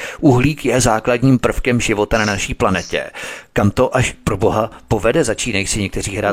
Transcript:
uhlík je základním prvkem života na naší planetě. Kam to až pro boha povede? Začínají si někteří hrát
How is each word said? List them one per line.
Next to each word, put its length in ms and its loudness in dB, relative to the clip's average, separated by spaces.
uhlík 440 4
je 160 2
základním 580 2
prvkem 420 0
života 360 0
na 80 0
naší 280 -2
planetě. 500 -2
Kam 180 2
to 240 0
až 280 0
pro 140 -2
boha 320 0
povede? 360 2
Začínají 440 -4
si 140 -2
někteří 360 -4
hrát 160 0